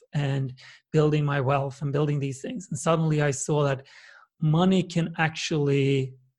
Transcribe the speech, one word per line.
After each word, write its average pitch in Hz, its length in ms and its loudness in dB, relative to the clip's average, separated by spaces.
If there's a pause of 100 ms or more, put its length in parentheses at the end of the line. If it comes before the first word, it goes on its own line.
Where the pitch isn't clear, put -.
(140)
and 139 380 -2 (400)
building 151 320 2
my 143 160 0
wealth 135 420 -2
and 143 120 -4
building 147 260 0
these 135 220 -6
things. 220 280 -10
And 151 80 -6
suddenly 160 440 2
I 147 100 2
saw 147 320 0
that 135 220 -2 (560)
money 175 420 4
can 165 340 -4
actually 139 1000 0 (240)